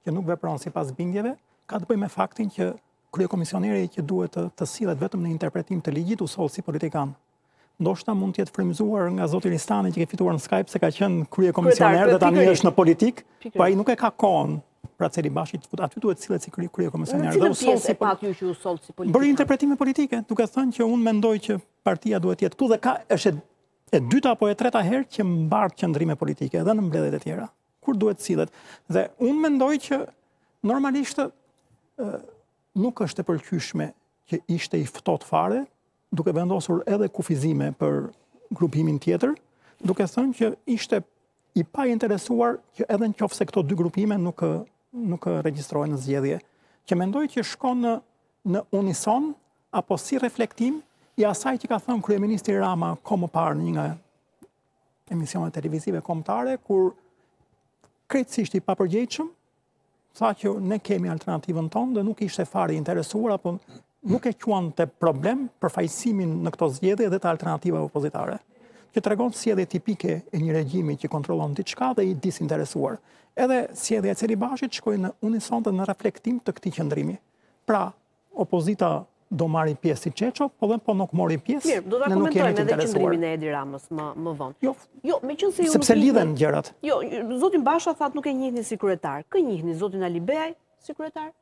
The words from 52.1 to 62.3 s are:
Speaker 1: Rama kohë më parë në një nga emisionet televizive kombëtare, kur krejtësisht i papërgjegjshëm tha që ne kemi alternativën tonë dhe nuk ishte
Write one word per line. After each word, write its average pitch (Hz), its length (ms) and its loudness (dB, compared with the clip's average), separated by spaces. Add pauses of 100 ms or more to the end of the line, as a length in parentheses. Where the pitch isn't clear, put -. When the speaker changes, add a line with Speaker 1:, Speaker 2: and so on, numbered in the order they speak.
Speaker 1:
Rama 170 400 0
kohë 196 240 -2
më 170 80 -2
parë 160 300 0
në 160 60 -2
një 170 80 -2
nga 151 140 -2 (1200)
emisionet 165 460 -4
televizive 160 460 -4
kombëtare, 214 580 -2
kur 185 340 2 (1160)
krejtësisht 240 460 -2
i 185 80 0
papërgjegjshëm 208 640 -2 (880)
tha 220 180 2
që 202 240 -2
ne 196 220 -2
kemi 180 320 -2
alternativën 160 580 -4
tonë 240 280 -2
dhe 196 80 0
nuk 214 180 -4
ishte 190 220 -4